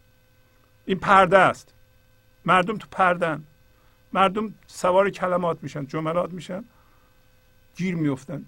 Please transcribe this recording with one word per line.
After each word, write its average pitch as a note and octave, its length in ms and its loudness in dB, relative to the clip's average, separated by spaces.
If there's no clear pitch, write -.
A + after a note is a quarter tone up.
این F#3+ 120 -4
پرده F#3+ 400 6
است. D#3 360 2
مردم F3+ 340 2
تو - 120 -16
پردن، F3 540 -2
مردم G3 420 0
سوار F#3+ 440 2
کلمات F3+ 520 -4
می‌شن، C#3+ 240 -10
جملات E3 460 -4
می‌شن، F#3 320 -12
گیر F3+ 180 -4
می‌افتن. D3 540 -6